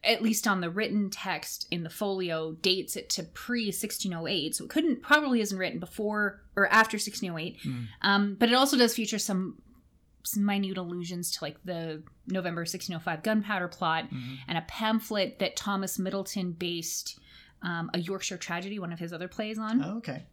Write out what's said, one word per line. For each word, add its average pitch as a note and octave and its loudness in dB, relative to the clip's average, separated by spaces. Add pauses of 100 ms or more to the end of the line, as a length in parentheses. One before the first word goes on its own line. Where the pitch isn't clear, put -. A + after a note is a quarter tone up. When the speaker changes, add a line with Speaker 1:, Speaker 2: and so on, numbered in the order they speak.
Speaker 1:
at A3 4
least A3 2
on F#3+ 4
the E3+ -2
written G3+ 0
text - -6
in E3+ -2
the D#3+ -8
folio, F3 -2
dates F#3 2
it - -10
to F3 -2
pre-sixteen G#3 -4
oh E3 -4
eight. D#3+ 0
So - -4
it - -12
couldn't, D#4 2
probably C#4+ 4
isn't G3 -2
written F3+ -2
before G#3 -2 (120)
or G3 6
after A3 8
sixteen G3+ -4
oh E3 -4
eight. D#3 -6
Speaker 2:
Mm. A#2+ -4 (160)
Speaker 1:
Um, G3+ 6
but A3+ 8
it A#3+ 6
also C#4 6
does A#3 8
feature A3 -2
some, F#3+ -2 (600)
some G3+ 0
minute G3 0
allusions F3 -4
to, - -6
like, D3 -6
the E3 -6 (260)
November F3 -2
sixteen F3+ -4
oh E3 -6
five E3 -4
gunpowder G#3 0
plot D#3+ 0
Speaker 2:
Mm-hmm. B2+ -8 (140)
Speaker 1:
and E3 -2
a E3 -4
pamphlet G#3+ 0
that - 0
Thomas G3 -2
Middleton F#3+ -2
based, E3+ -4 (440)
um, E3+ -4
A F3 2
Yorkshire F#3 -4
Tragedy, F#3 -6
one E3+ -6
of E3 -8
his E3+ -6
other F3 -8
plays, G#3+ -6
on. A3 2
Speaker 2:
Oh, G3 -4
okay. D3+ -8